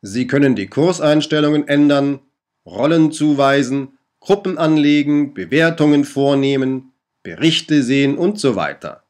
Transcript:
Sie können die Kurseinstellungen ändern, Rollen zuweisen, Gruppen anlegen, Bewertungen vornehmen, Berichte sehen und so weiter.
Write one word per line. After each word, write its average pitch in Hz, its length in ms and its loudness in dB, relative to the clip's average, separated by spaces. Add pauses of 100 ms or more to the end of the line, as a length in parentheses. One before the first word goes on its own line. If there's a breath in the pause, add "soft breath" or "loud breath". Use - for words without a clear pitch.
Sie 113 240 -6
können 139 280 2
die 98 140 -6
Kurseinstellungen 151 960 0
ändern, 143 540 0 (460)
Rollen 151 440 0
zuweisen, 139 880 0 (220)
Gruppen 190 380 -2
anlegen, 147 760 0
Bewertungen 147 720 2
vornehmen, 139 880 -2 (300)
Berichte 147 600 0
sehen 135 340 0
und 202 220 -2
so 127 160 0
weiter. 73 560 -8